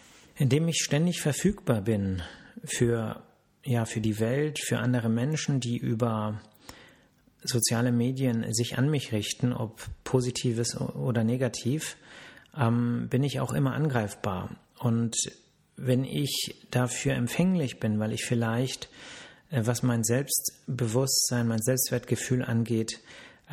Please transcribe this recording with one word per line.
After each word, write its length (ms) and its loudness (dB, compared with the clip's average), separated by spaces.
Indem 340 4
ich 140 0
ständig 380 2
verfügbar 640 0
bin 400 0
für, 580 0
ja, 200 2
für 160 -4
die 180 0
Welt, 400 0
für 200 -2
andere 300 2
Menschen, 520 0
die 180 -2
über 640 0
soziale 500 0
Medien 600 0
sich 260 -2
an 120 4
mich 220 -2
richten, 400 0
ob 280 -6
positives 760 0
o-, 140 -4
oder 320 0
negativ, 720 -2
ähm, 520 2
bin 140 2
ich 180 -2
auch 120 -2
immer 200 2
angreifbar. 800 -2
Und 380 0
wenn 280 2
ich 640 -4
dafür 440 0
empfänglich 640 2
bin, 180 2
weil 140 0
ich 120 -4
vielleicht, 680 0
äh, 140 2
was 180 2
mein 220 2
Selbstbewusstsein, 1400 0
mein 140 0
Selbstwertgefühl 800 0
angeht, 560 0